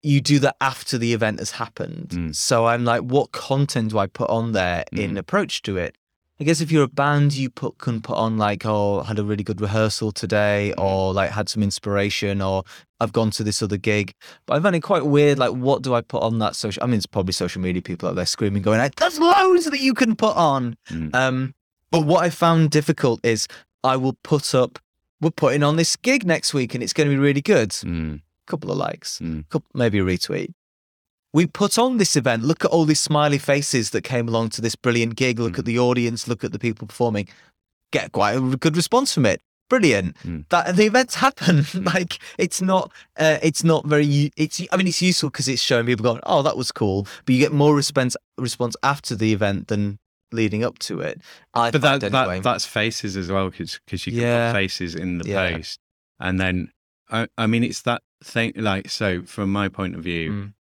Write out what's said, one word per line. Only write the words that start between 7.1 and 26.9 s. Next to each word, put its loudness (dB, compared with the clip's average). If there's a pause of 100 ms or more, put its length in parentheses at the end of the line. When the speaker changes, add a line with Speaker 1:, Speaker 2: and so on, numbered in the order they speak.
Speaker 1:
you -4
put, -10
can -4
put -6
on, 0
like, 0
"Oh, 0
I -8
had -2
a -2
really -2
good -6
rehearsal 0
today," 0
Speaker 2:
Mm. -4
Speaker 1:
or, 0
like, 0
"Had -4
some -2
inspiration," -2
or, -2 (380)
"I've -2
gone 2
to -6
this -2
other -2
gig." -2 (320)
But -2
I 0
find 2
it 0
quite 0
weird, 6
like, 2
what 0
do -2
I 2
put -4
on 0
that -2
social, -6
I -2
mean, 2
it's 0
probably -2
social -4
media -2
people -6
out -4
there -4
screaming, -2
going, 2
"Hey, 2
there's -2
loads 4
that -4
you 2
can 2
put 0
on." 0 (120)
Speaker 2:
Mm. -6
Speaker 1:
Um, 0 (380)
but 2
what 4
I 2
found 4
difficult 2
is 0 (340)
I 2
will 0
put 0
up, 2 (400)
"We're 0
putting 2
on 4
this 2
gig 0
next 0
week -2
and -6
it's -6